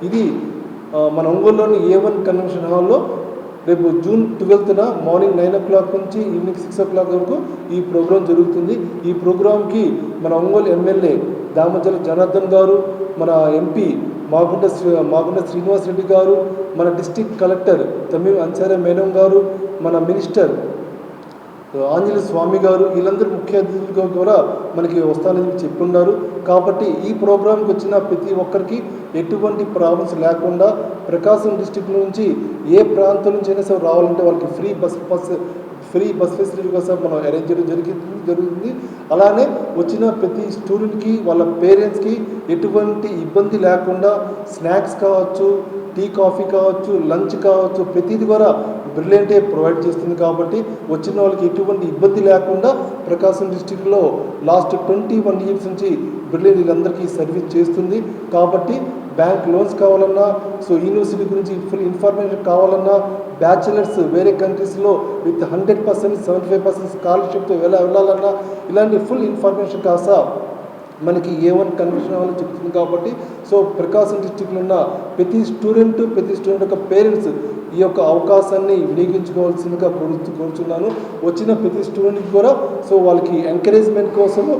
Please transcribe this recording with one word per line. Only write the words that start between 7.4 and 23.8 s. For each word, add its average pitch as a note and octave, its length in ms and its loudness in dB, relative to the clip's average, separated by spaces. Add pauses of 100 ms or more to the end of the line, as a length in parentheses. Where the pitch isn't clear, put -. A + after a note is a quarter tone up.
ఈ F3+ 40 0 (120)
ప్రోగ్రామ్ F3 400 2
జరుగుతుంది. F3 440 2 (340)
ఈ F3+ 40 -2 (100)
ప్రోగ్రామ్కి G3+ 600 2 (400)
మన E3 180 0
ఒంగోలు G3 340 2
ఎమ్మెల్యే F#3 380 2 (440)
దామచల F3+ 380 0 (120)
జనార్దన్ F#3 480 0
గారు, F#3+ 200 6 (460)
మన E3 80 0 (320)
ఎంపీ F#3 260 -2 (460)
మాగుంట F3 320 2 (100)
శ్రీ-, E3+ 260 2 (120)
మాగుంట E3 260 0 (100)
శ్రీనివాస్ F3+ 400 0
రెడ్డి F#3 240 -4
గారు, F#3+ 220 6 (420)
మన F3 120 2 (100)
డిస్ట్రిక్ట్ - 420 -6
కలెక్టర్ F#3 420 2 (300)
తమీం F#3 320 2
అన్సారీ F#3+ 320 0 (100)
మేడం F#3 220 2 (100)
గారు, F#3+ 200 6 (460)
మన E3+ 120 0 (140)
మినిస్టర్ G3 420 0 (1400)
ఆంజనేయ G3+ 360 0
స్వామి E3+ 360 0
గారు, F#3 180 6 (120)
వీళ్ళందరూ G3 400 2
ముఖ్య G3 260 0
అతిథులుగా F#3+ 440 -2 (120)